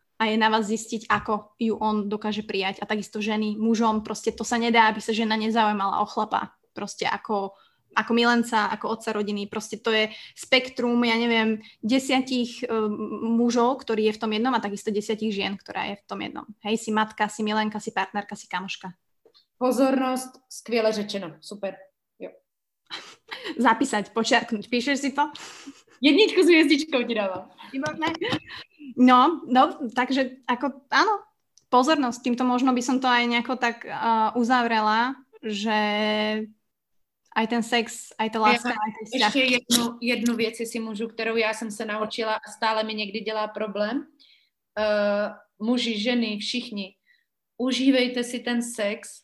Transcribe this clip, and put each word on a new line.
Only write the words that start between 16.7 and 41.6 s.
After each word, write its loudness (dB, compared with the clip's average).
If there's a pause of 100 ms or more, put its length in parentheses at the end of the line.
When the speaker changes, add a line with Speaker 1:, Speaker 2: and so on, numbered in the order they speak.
Speaker 1:
si -2
matka, -2
si -6
milenka, -2
si -10
partnerka, -6
si -18
kamoška. -8 (680)
Speaker 2:
Pozornosť, 2
skvěle 0
řečeno. -6
Super. -10 (400)
Jo. -14 (600)
Speaker 1:
<laughs> -14
Zapísať, 2
počiarknúť. 0
Píšeš 0
si -2
to? 0 (720)
Speaker 2:
Jedničku 6
s 6
hviezdičkou 4
ti -2
dávam. -4 (240)
Speaker 1:
Výborné. -6 (880)
No, 8
no, 4 (160)
takže 0
ako, -4
áno, 2 (480)
pozornosť. 2
Týmto 0
možno 2
by 0
som 0
to -2
aj 4
nejako 0
tak, -2
a, 0
uzavrela, 2 (320)
že -2 (1600)
aj 2
ten 0
sex, -2
aj -2
tá -2
láska, 4
Speaker 2:
Já -4
Speaker 1:
aj -4
ten -12
vzťah. 0
Speaker 2:
ještě 2
jednu, 0
jednu 0
věc, -2
jestli -6
můžu, -6
kterou -4
já 0
jsem -8